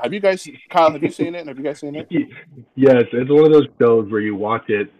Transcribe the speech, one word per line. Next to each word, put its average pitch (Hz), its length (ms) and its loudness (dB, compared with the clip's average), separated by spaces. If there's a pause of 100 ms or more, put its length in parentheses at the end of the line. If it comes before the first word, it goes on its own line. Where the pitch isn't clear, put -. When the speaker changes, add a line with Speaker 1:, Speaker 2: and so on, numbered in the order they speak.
Speaker 1:
Have 120 120 -6
you 208 60 -8
guys, 190 280 -4 (220)
Kyle, 160 220 2
have 151 120 -10
you 165 80 -4
seen 170 240 -8
it? 170 120 -14
Have 131 100 -16
you 135 60 -14
guys 143 160 -8
seen 147 160 -12
it? 156 140 -14
Speaker 2:
<laughs> - 680 -10
Yes, 131 360 4
it's 127 180 -4
one 147 160 6
of 156 80 6
those 147 140 6 (120)
shows 113 320 2
where 107 100 -2
you 107 140 -4
watch 107 340 -6
it 104 300 -2